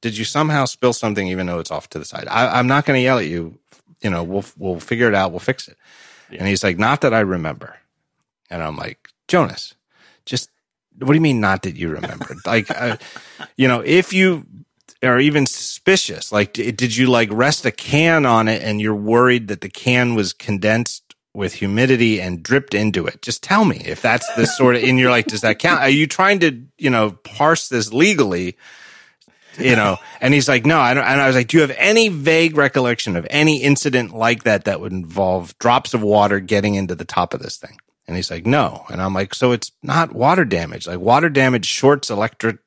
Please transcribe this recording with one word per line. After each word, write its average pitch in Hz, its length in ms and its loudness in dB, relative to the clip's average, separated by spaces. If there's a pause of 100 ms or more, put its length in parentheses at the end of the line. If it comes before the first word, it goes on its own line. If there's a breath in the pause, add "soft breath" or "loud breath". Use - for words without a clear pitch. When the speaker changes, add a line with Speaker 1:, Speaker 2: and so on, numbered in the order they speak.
Speaker 1:
Did 110 160 -6
you 113 80 -4
somehow 147 400 0
spill 123 280 0
something 104 340 -2
even 92 200 -4
though 87 120 -4
it's 82 120 -10
off 73 200 -10
to 80 80 -12
the 73 60 -14
side? - 240 -14
I, 123 300 0
I'm 123 80 2
not 139 180 2
gonna 135 140 2
yell 127 200 4
at 87 80 -2
you. 82 320 -6 (420)
You 107 80 -4
know, 87 140 -2
we'll, 98 220 -6 (120)
we'll 92 220 -6
figure 120 280 0
it 107 80 2
out. 95 160 0
We'll 73 80 -10
fix - 280 -10
it." - 100 -20 (520 soft breath)
Speaker 2:
Yeah. - 100 -18
Speaker 1:
And 92 80 -4
he's 101 160 -2
like, 92 140 -2
"Not 117 240 0
that 131 120 2
I 113 60 2
remember." 90 580 -4 (720)
And 87 140 -10
I'm 78 140 -8
like, - 320 -14 (180)
"Jonas, - 480 -2 (500 soft breath)
just, - 240 -6 (500)
what 127 100 -6
do 143 60 6
you 160 60 4
mean, 139 200 2
not 95 220 0
that 92 120 -8
you 85 140 -6
remember?" - 520 -10
<laughs> - 40 -10
Like, 110 260 0
uh, 120 260 -4 (600 loud breath)
you 131 100 4
know, 120 180 2
if 175 280 2
you 185 320 2 (560)
are 127 180 2
even 147 260 2
suspicious, - 840 -2
like, 104 220 0
d-, 117 180 -4
did 113 240 -4
you, 127 120 2
like, 117 240 4
rest 123 340 0
a 120 60 0
can 156 540 2
on 113 220 4
it 113 140 -2
and 107 180 -4
you're 107 160 0
worried 117 540 2
that 101 120 -8
the 95 80 -12
can 123 460 0
was 101 180 -2
condensed 107 840 -4 (180)
with 98 220 -6
humidity 113 680 2
and 90 220 -8
dripped 135 320 0
into 101 320 0
it? - 140 -10
Just - 200 -8
tell 208 240 2
me - 200 0
if - 160 -8
that's 120 340 0
the 117 100 2
sort 123 300 2
of, 117 80 -2
and 127 160 2
you're 127 100 4
like, 120 180 2
"Does 110 140 -6
that 107 180 0
count?" 170 200 2
Are 135 100 2
you 147 180 2
trying 190 320 2
to, 143 220 0 (160)
you 147 120 0
know, 110 220 2
parse - 580 -2
this 110 240 -2
legally? 113 640 0 (1040 loud breath)
You 127 160 4
know, 104 220 2 (120)
<laughs> - 120 -16
and 131 120 4
he's 139 140 4
like, 127 180 2
"No, 156 140 4
I 123 140 4
don't." 135 100 0
And 135 180 2
I 139 60 4
was 131 80 4
like, 123 120 2
"Do 156 100 2
you 160 40 6
have 135 160 0
any 220 320 4
vague 160 480 2
recollection 123 580 0
of 85 140 -6
any 151 320 2
incident 127 520 0
like 113 300 0
that 104 220 0
that 98 140 -2
would 87 120 -10
involve 90 680 -4
drops 120 340 2
of 113 80 0
water 104 380 2
getting 101 360 0
into 92 200 -4
the 90 100 -12
top - 280 -4
of - 80 -8
this - 160 -12
thing?" - 200 -20 (300)
And 85 80 -8
he's 87 160 -6
like, 85 140 -10
"No." 120 440 0
And 87 120 -8
I'm 95 120 -2
like, 95 200 -4
"So 127 180 0
it's 117 200 -4 (100)
not 156 320 -2
water 160 320 2
damage. 85 420 -6
Like, 87 120 -8
water 131 300 4
damage 131 360 2
shorts 139 440 2
electric 110 580 -2